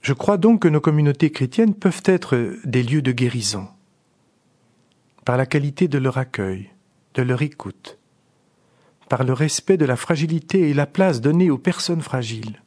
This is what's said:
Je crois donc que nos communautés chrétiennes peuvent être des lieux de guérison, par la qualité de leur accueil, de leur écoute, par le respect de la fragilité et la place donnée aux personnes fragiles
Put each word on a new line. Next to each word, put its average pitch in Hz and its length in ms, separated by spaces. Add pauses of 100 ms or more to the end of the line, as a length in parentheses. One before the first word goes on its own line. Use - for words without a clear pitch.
Je 143 100
crois 208 240
donc 214 240
que 180 60
nos 151 120
communautés 151 520
chrétiennes 196 420
peuvent - 320
être 143 500 (100)
des 127 180
lieux 143 180
de 131 100
guérison, 117 560 (1600)
par 123 120
la 131 100
qualité 147 400
de 143 100
leur 131 220
accueil, 95 500 (460)
de 131 80
leur 127 180
écoute, - 560 (1120)
par 131 140
le 127 100
respect 156 440
de 160 80
la 127 100
fragilité 160 760
et 143 60
la 143 100
place 170 340
donnée 160 300
aux 135 80
personnes 170 460
fragiles 110 640